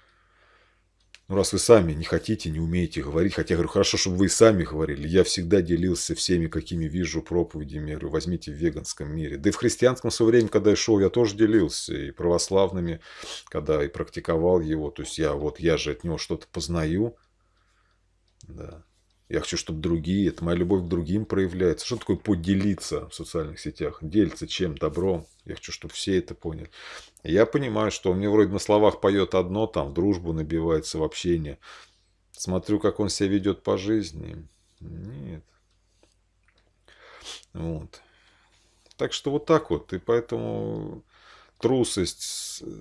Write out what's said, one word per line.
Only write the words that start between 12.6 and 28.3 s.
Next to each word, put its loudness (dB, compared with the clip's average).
когда 0
и -4
практиковал 0
его. -2
То -10
есть -12
я 2
вот, -4
я 4
же -4
от -8
него -4
что-то -6
познаю. -2
Да. -18
Я -2
хочу, -6
чтобы -6
другие, 0
это -4
моя 0
любовь 2
к -6
другим 0
проявляется. 0
Что -4
такое -2
поделиться 0
в -18
социальных -8
сетях? -8
Делиться 0
чем? -4
Добром. -2
Я -10
хочу, -16
чтобы -14
все 0
это -8
поняли. -10
Я 4
понимаю, -2
что -2
он 2
мне 0
вроде 6